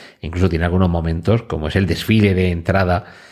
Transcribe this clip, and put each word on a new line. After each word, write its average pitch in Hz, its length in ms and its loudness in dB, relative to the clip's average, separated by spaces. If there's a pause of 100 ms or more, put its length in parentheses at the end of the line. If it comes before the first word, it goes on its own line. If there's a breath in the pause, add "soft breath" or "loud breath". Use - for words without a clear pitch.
(200 loud breath)
Incluso 90 280 0
tiene 82 160 -2
algunos 90 240 2
momentos, 85 540 0
como 78 260 -6
es 78 80 -2
el 95 100 2
desfile 101 480 2
de 92 160 0
entrada 90 560 -2 (260 loud breath)